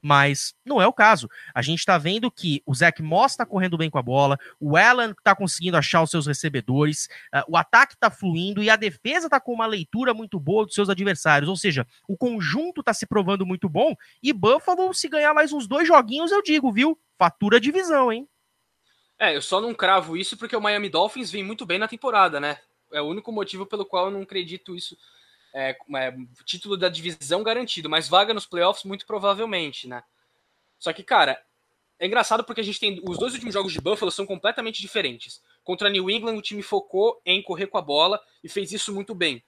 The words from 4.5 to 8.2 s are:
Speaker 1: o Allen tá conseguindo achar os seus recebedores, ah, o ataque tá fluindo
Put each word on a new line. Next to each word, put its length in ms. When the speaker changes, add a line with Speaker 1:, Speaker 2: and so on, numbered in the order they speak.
Speaker 1:
o 160
Allen 380
tá 100
conseguindo 440
achar 240
os 80
seus 160
recebedores, 800
ah, 160
o 80
ataque 400
tá 140
fluindo 520